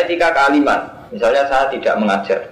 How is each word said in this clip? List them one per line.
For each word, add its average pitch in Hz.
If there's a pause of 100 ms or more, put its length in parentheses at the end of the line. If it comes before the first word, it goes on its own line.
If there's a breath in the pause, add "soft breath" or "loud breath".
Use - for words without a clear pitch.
etika 170
kealiman. 139 (340)
Misalnya 120
saya 135
tidak 117
mengajar, 98